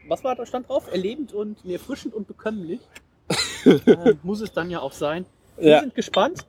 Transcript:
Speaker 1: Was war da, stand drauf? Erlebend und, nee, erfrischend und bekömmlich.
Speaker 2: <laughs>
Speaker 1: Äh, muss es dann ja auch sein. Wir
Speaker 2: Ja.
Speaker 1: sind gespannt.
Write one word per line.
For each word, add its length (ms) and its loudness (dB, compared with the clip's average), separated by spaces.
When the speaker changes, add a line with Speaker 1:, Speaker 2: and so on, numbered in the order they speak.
Speaker 1:
Was 160 -6
war 120 -2
da, 100 -12
stand 240 -10
drauf? 220 -4
Erlebend 420 -6
und, 320 -8
nee, 80 -8
erfrischend 400 -10
und 140 -10
bekömmlich. 520 -8
Speaker 2:
<laughs> 100 -2
Speaker 1:
Äh, 580 6
muss 180 -6
es 100 -10
dann 180 -4
ja 120 -6
auch 100 -6
sein. 340 -6
Wir 140 6
Speaker 2:
Ja. 80 8
Speaker 1:
sind 160 -6
gespannt. 540 -2